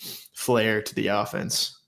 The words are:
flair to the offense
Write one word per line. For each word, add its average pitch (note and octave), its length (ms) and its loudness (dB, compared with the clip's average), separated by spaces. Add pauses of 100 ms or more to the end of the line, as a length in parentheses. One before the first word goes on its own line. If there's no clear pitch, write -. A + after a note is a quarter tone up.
(320)
flair A2 500 2
to - 120 -8
the G#2 140 0
offense - 800 -2